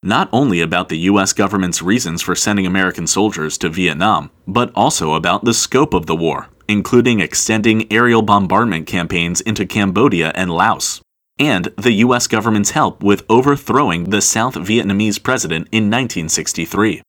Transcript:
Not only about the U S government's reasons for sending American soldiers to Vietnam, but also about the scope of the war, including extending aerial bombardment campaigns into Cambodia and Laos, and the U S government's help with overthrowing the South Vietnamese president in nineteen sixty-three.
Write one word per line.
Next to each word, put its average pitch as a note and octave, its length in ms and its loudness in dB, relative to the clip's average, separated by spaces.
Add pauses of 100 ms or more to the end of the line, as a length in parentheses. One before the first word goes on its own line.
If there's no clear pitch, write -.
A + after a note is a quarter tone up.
Not A#2+ 300 0
only A2+ 280 2
about E2+ 300 -2
the E2 80 -4
U G2 220 2
S F#2+ 140 0
government's F#2+ 500 -2
reasons F2 400 -2
for F2+ 100 -2
sending G2+ 320 0
American F#2 400 0
soldiers F2 540 -2
to F2 100 -2
Vietnam, E2+ 600 -2 (160)
but A#2 260 -2
also G2+ 400 0
about F2 320 0
the A#2+ 80 2
scope - 400 0
of E2+ 140 -2
the E2+ 80 0
war, E2 340 -4 (180)
including A#2 520 2
extending A2 760 0
aerial A#2 300 4
bombardment G2 640 2
campaigns F2 520 -2
into G#2+ 280 -4
Cambodia G2 680 2
and F#2 160 -2
Laos, F#2 500 0 (380)
and A#2 280 0 (120)
the A#2+ 140 2
U A#2 240 4
S A#2+ 100 -2
government's A2 460 0
help C3 320 -2
with G2+ 260 2
overthrowing B2 760 2
the G2+ 140 0
South A2+ 360 -2
Vietnamese G2+ 680 0
president E2 500 -2
in G#2+ 200 2
nineteen A2 360 -4
sixty-three. F2 800 -2